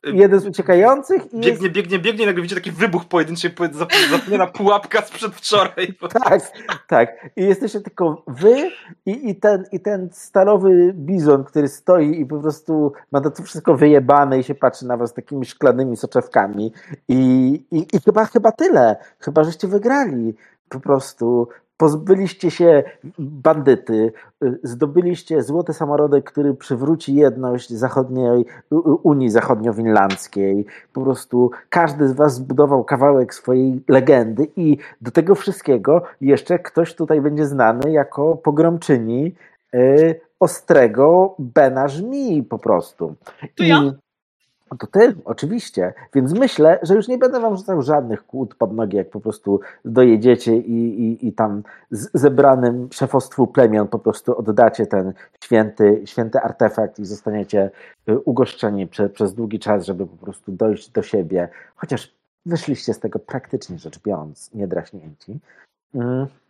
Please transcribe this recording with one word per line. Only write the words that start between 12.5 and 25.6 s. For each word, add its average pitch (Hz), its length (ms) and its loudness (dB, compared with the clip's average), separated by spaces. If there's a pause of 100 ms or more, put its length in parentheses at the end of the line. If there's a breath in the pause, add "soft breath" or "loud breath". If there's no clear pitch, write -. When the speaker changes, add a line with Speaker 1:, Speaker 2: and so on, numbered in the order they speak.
Speaker 1:
ma 139 80 0
to 147 220 -6
wszystko 156 340 0
wyjebane 143 640 4
i 127 60 -2
się 143 100 -8
patrzy 127 320 -2
na 123 100 -4
was 117 180 -6
takimi 131 320 -10
szklanymi 127 500 0
soczewkami. 107 760 -4 (360 loud breath)
I, 127 100 2 (520)
i, 170 260 -4
i 147 80 2
chyba, 208 200 4
chyba 214 280 0
tyle. 147 440 2 (220 loud breath)
Chyba, 151 260 0
żeście 170 240 -6
wygrali. 196 680 -2 (340 soft breath)
Po 131 120 -14
prostu 120 680 -2 (280 loud breath)
pozbyliście 170 760 0
się 165 320 4 (360 loud breath)
bandyty, 135 920 0 (320 loud breath)
y, 123 180 -2
zdobyliście 151 800 -2
złoty 160 300 -6